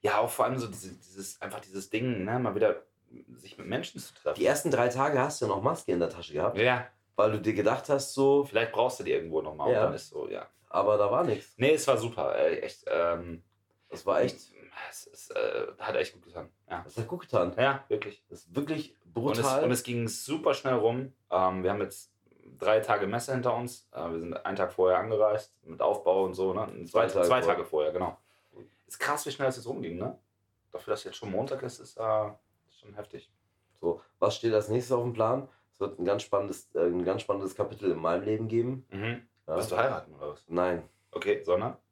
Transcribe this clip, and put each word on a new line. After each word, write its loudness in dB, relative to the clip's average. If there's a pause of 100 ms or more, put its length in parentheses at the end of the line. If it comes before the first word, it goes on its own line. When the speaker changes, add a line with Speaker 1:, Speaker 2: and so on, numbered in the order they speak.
Speaker 1:
Ja, 0
auch 2
vor 0
allem -2
so -4
diese, -12
dieses, -16
einfach -10
dieses -10
Ding, -2
ne, -2
mal -2
wieder 2 (540)
sich -20
mit -14
Menschen -6
zu -16
treffen. -4
Speaker 2:
Die 0
ersten 2
drei 4
Tage 2
hast 0
du 0
ja 0
noch -2
Maske 0
in 0
der 0
Tasche -14
gehabt. 0
Speaker 1:
Ja. 2 (300)
Speaker 2:
Weil 4
du -2
dir 0
gedacht 2
hast, 0
so 6
Speaker 1:
Vielleicht 0
brauchst 2
du -8
die 0
irgendwo 0
nochmal -2
Speaker 2:
Ja. 4
Speaker 1:
und 4
dann -2
ist -12
so, -8
ja. -8 (240)
Speaker 2:
Aber 4
da 4
war 2
nichts. -2
Speaker 1:
Nee, 6
es -2
war 4
super, -2
ey, 2
echt, -10
ähm, -2 (480)
Speaker 2:
Es -10
war 4
echt -2 (500)
Speaker 1:
es, -18
es, -20
äh, -2 (120)
hat -4
echt -2
gut -20
getan, -14 (220)
ja. -8
Speaker 2:
Es -14
hat -6
gut -10
getan. 0
Speaker 1:
Ja, 0
wirklich. -6
Speaker 2:
Es -20
ist -8
wirklich -4 (160)
Speaker 1:
Und -2
es, 0
Speaker 2:
brutal. 2
Speaker 1:
und 4
es 0
ging -2
super -2
schnell -2
rum. 2 (180)
Ähm, 2
wir 4
haben 0
jetzt -8 (480)
drei 4
Tage 2
Messe -2
hinter 0
uns. -8
Äh, -6
wir -4
sind -8 (140)
einen -2
Tag 0
vorher 6
angereist, 2 (120)
mit -6
Aufbau 4
und -2
so, 0
ne? -2
Und -10
zwei, 4
Speaker 2:
Zwei -4
Tage 4
Speaker 1:
zwei 4
Speaker 2:
vorher. 0 (100)
Speaker 1:
Tage -6
vorher, 0
genau. -4 (680)
Ist -18
krass, -2
wie -6
schnell -2
es -2
jetzt -14
rumging, -6
ne? -6 (560)
Dafür, -6
dass -4
jetzt -12
schon -10
Montag -4
ist, -10
ist, -20
äh, 2 (420)
ist -20
schon -20
heftig. -14 (500)
Speaker 2:
So, 0 (180)
was 4
steht 2
als 4
nächstes 0
auf 2
dem -2
Plan? 2 (280)
Es -10
wird -4
ein -2
ganz 2
spannendes, -2
äh, 0
ein 2
ganz 0
spannendes -4
Kapitel -2
in 0
meinem 0
Leben -2
geben. -2
Speaker 1:
Mhm. -6 (240)
Speaker 2:
Ja. -2
Speaker 1:
Wirst -2
du 0
heiraten, 0
oder -8
was? -14
Speaker 2:
Nein. 2 (300)
Speaker 1:
Okay, 0
sondern? 0 (160)